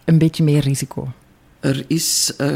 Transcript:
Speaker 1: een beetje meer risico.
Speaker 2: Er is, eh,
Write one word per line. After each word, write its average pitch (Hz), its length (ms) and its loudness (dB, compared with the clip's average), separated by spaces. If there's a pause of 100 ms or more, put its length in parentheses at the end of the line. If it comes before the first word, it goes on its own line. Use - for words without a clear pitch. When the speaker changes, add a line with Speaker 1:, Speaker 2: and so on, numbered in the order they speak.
Speaker 1:
een 165 140 4
beetje 160 260 2
meer 147 160 4
risico. 139 480 -4 (520)
Speaker 2:
Er 135 280 -2
is, - 480 -2
eh, 139 200 -2